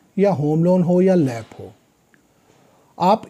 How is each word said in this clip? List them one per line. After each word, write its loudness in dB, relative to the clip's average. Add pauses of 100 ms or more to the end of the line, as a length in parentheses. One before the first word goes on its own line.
(160)
या 2
होम 0
लोन 2
हो 2
या 2
लैप -4
हो, -18 (1300)
आप 0